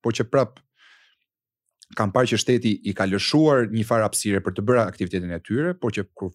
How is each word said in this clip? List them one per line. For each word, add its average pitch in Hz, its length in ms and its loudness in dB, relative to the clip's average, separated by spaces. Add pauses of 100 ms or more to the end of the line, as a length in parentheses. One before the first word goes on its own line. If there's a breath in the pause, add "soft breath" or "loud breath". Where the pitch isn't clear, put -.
por 117 100 0
që - 160 -2
prap 135 300 0 (1400 soft breath)
kam 104 140 0
parë 123 180 2
që 110 80 0
shteti 120 340 2 (140)
i 101 80 -4
ka 98 120 -2
lëshuar 120 680 2
një 110 120 -2
farë 113 200 2
hapësire 101 400 -2
për 95 80 -4
të 107 140 -6
bërë 120 180 4
aktivitetin 92 460 -6
e 85 80 -6
tyre, 143 340 -4
por 123 180 -4
që - 220 -6
kur 95 220 -10